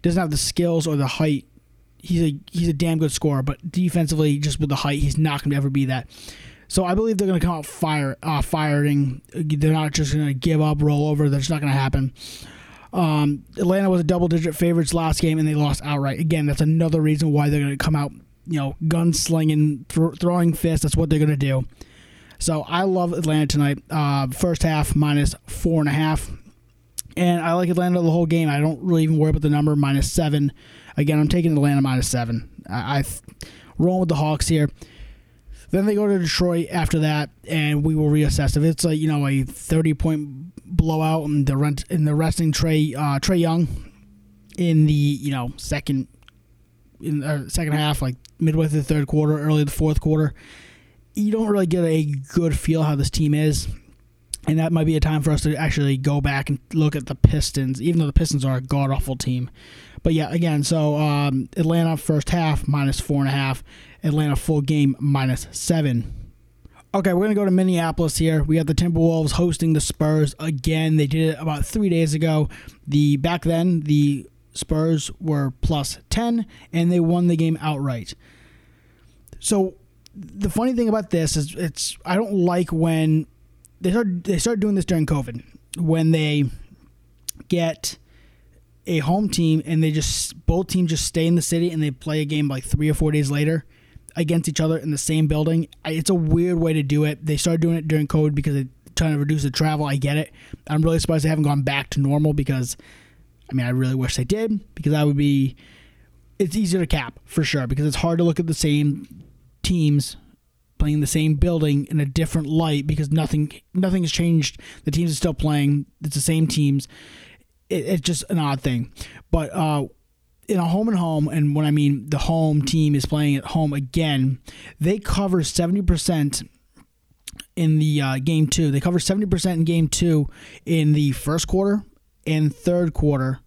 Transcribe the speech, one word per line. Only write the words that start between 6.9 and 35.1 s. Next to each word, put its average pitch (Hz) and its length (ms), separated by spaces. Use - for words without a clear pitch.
believe 220 220
they're 196 100
gonna 180 140
come 170 140
out 151 100
fire, 151 580
uh, 151 200
firing. 147 800
They're 156 400
not 156 200
just 147 200
gonna 147 220
give 156 260
up, 151 220
roll 147 260
over. 147 220
That's 139 180
not 151 140
gonna 143 100
happen. 135 400
Um, 151 520
Atlanta 196 320
was 180 140
a - 20
double-digit 170 500
favorites 170 380
last 165 300
game, 156 160
and 156 100
they 151 60
lost 147 280
outright. 139 380
Again, 156 240
that's 143 160
another 160 400
reason 156 320
why 147 160
they're 147 140
gonna 139 160
come 156 180
out, 147 160
you 160 120
know, 139 260
gunslinging, 156 1040
thr-, 165 320
throwing 175 320
fists. 165 300
That's 147 120
what 165 140
they're 151 100
gonna 151 200
do. 135 260
So 156 300
I 175 140
love 180 320
Atlanta 151 320
tonight. 143 420
Uh, 143 380
first 165 360
half, 156 320
minus 147 400
four 160 340
and 147 80
a 139 40
half. 156 380
And 175 240
I 165 140
like 180 160
Atlanta 175 320
the 165 80
whole 170 160
game. 165 240
I 143 100
don't 151 220
really 165 220
even 156 120
worry 151 140
about 151 100
the 151 80
number, 147 260
minus 139 380
seven. 147 400
Again, 151 200
I'm 147 100
taking 170 240
Atlanta 143 280
minus 131 280
seven. 117 420
I, 117 300
I 139 60
th-, - 180
rolling 185 220
with 170 100
the 160 60
Hawks 151 320
here. 151 200